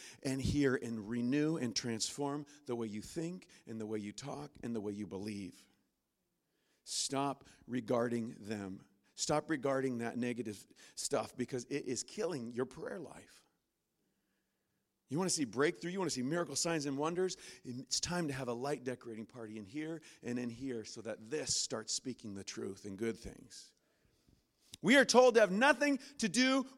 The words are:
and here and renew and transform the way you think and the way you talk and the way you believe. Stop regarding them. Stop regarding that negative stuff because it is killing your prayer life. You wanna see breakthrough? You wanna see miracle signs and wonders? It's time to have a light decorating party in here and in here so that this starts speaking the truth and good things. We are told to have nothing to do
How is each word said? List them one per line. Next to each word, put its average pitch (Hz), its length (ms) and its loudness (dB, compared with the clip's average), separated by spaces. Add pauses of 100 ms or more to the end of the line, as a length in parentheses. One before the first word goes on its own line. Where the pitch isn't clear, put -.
(240)
and 135 180 -2
here 135 400 4
and 113 260 -4
renew 135 500 2
and 123 180 -2
transform 143 720 -2 (200)
the 123 100 -2
way 117 120 -2
you 104 140 -6
think 175 440 -8 (220)
and 113 120 -8
the 107 60 -6
way 107 140 -4
you 104 140 -6
talk 143 360 -10 (140)
and 117 120 -4
the 107 60 -2
way 104 120 -2
you 101 120 -6
believe. 98 480 -6 (1300)
Stop 139 580 -2 (240)
regarding 117 720 2
them. 101 420 -6 (340)
Stop 151 340 0
regarding 135 500 2
that 117 180 -4
negative 117 400 -2 (380)
stuff - 420 -2
because 123 280 -4
it 139 200 -4
is 120 160 -2
killing 143 520 -4
your 123 120 0
prayer 165 340 -6
life. - 440 -16 (1700)
You 131 80 0
wanna 180 120 2
see 156 160 2
breakthrough? 156 460 2
You 190 80 -2
wanna 175 100 2
see 127 140 -2
miracle 151 320 0
signs 160 320 0
and 139 100 -2
wonders? 170 380 0 (280)
It's - 360 -4
time 175 300 0
to 135 40 -2
have 131 140 -6
a 123 60 0
light 123 320 -4
decorating 117 400 -8
party 110 340 -10
in 104 60 -10
here 151 360 -8 (220)
and 120 160 -2
in 123 100 -4
here 117 360 -6
so - 160 -12
that 110 280 -8
this 135 240 -2
starts - 400 -2
speaking 117 400 -6
the 98 120 -8
truth 104 400 -8
and 98 120 -8
good 113 220 -2
things. - 520 -16 (1120)
We 208 120 8
are 269 100 10
told 247 300 10
to 226 60 10
have 196 100 8
nothing 277 480 4 (180)
to 226 100 2
do 254 380 4 (120)